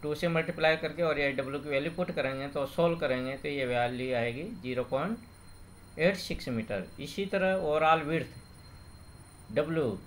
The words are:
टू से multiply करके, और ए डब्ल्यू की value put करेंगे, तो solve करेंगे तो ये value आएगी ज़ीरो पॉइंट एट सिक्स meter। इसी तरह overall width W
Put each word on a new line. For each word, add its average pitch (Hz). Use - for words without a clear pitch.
टू 151
से 175
multiply 160
करके, 160
और 151
ए 143
डब्ल्यू 135
की 147
value 143
put 180
करेंगे, 135
तो 139
solve 170
करेंगे 131
तो -
ये 139
value 123
आएगी 120
ज़ीरो 127
पॉइंट -
एट 165
सिक्स -
meter। 110
इसी 143
तरह 190
overall 156
width 156
W 156